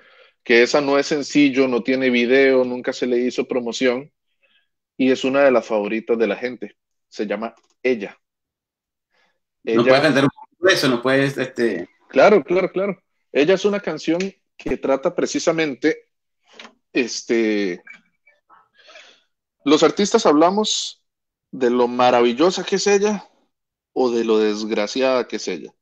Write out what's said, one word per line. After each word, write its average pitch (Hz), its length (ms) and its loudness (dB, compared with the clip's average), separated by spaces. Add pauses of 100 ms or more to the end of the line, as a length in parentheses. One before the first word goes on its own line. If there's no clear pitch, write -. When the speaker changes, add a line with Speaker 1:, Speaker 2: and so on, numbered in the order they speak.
(440)
Speaker 1:
que 120 200 4
esa 147 180 2
no 139 180 0
es 143 80 -2
sencillo, 139 600 0
no 120 160 -2
tiene 131 260 0
video, 127 560 4
nunca 123 280 -6
se 131 140 -4
le 123 120 0
hizo 123 280 -4
promoción, 127 640 -4 (840)
y 131 140 2
es 127 140 -2
una 135 180 0
de 139 80 4
las 113 160 0
favoritas 110 500 -2
de 113 100 0
la 98 100 -4
gente. 123 400 -12 (320)
Se 107 180 -8
llama 107 280 -8 (280)
Ella. 120 360 -4 (1500)
Speaker 2:
¿Nos 117 160 2
Speaker 1:
Ella - 0 -
Speaker 2:
puede 131 140 6
cantar 139 240 2
un 139 40 0
poco - 380 -6
de 190 60 4
eso? 151 160 0
¿Nos 120 120 -2
puedes, 135 360 0
este? 117 500 -4 (200)
Speaker 1:
Claro, 175 360 4
claro, 180 280 -2
claro. 190 300 -6 (300)
Ella 156 240 2
es 185 100 -2
una 202 140 -2
canción 165 400 -4 (380)
que - 200 -6
trata 135 380 -2
precisamente, 156 920 -2 (840)
este, 107 920 -4 (1800)
los 147 200 4
artistas 208 420 2
hablamos 180 800 0 (480)
de 127 180 -2
lo 123 180 2
maravillosa 123 760 2
que 196 140 -2
es 190 100 -4
ella, 202 400 0 (640)
o 123 180 0
de 117 140 -2
lo 110 120 2
desgraciada 107 920 -2
que 110 100 -10
es - 100 -12
ella. 87 340 -10